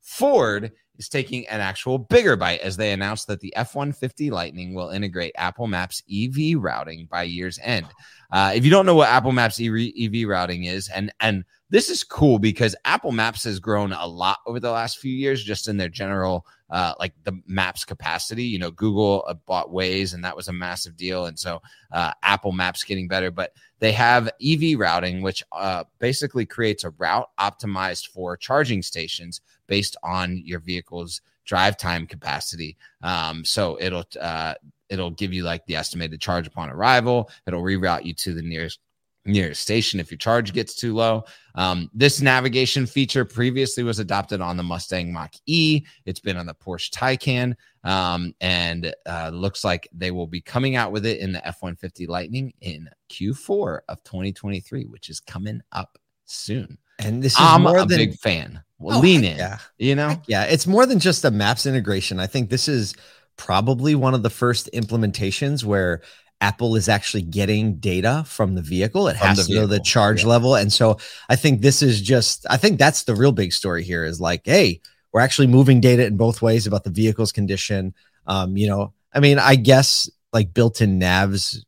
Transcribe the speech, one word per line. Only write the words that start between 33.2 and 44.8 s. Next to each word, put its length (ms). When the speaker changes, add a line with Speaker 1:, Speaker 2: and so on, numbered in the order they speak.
Speaker 1:
so 380
it'll, 240
uh, 320
it'll 220
give 220
you, 100
like, 220
the 120
estimated 440
charge 240
upon 240
arrival. 640
It'll 160
reroute 420
you 80
to 220
the 80
nearest, 360
nearest 380
station 360
if 120
your 80
charge 340
gets 220
too 180
low. 300
Um, 400
this 260
navigation 640
feature 400
previously 560
was 160
adopted 420
on 160
the 60
Mustang 500